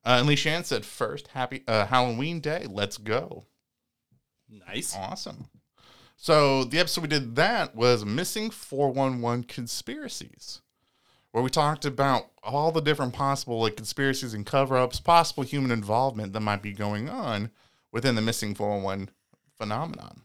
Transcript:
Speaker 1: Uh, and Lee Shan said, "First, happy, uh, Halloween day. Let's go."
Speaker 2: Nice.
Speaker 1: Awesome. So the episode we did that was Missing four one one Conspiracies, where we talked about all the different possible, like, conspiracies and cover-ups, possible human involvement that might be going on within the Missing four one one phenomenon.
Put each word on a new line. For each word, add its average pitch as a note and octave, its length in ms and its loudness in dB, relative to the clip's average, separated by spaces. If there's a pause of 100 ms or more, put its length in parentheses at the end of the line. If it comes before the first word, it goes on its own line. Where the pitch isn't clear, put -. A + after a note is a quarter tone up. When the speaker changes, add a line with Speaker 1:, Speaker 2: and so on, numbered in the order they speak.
Speaker 1:
Uh, B2 140 6
and C3+ 80 4
Lee D3 100 6
Shan D3+ 260 -2
said, G#2+ 220 -4
"First, B2 440 -6
happy, C3 380 -6
uh, A2 180 4
Halloween B2+ 540 0
day. D3+ 300 -6
Let's G2+ 280 -4
go." G#2+ 480 -4 (1040)
Speaker 2:
Nice. G2+ 460 -8
Speaker 1:
Awesome. - 540 -10 (680)
So C#3+ 480 4
the B2+ 160 0
episode F3 220 2
we D#3 60 -4
did C3 280 0
that F#3 400 2
was A#2 300 4
Missing F#3 460 -4
four C#3 400 -2
one C3 300 0
one A#2+ 220 0
Conspiracies, - 1200 -10 (680)
where A#2 120 0
we C3 60 0
talked D3+ 360 2
about C3+ 420 0 (160)
all D3 280 2
the D#3+ 100 2
different C#3+ 320 0
possible, C3+ 460 -2
like, A2 160 2
conspiracies C3+ 580 -2
and G#2 120 -6
cover-ups, C3 540 2
possible E3 440 4
human C3 280 0
involvement A2 600 0
that A2 60 -4
might G#2 220 0
be G#2+ 120 -8
going G#2 360 -4
on A2+ 420 -4 (400)
within A#2+ 240 2
the A2 60 2
Missing A2 340 -2
four G#2 200 -2
one G2 80 -2
one G2 260 -4 (480)
phenomenon. A2+ 680 -8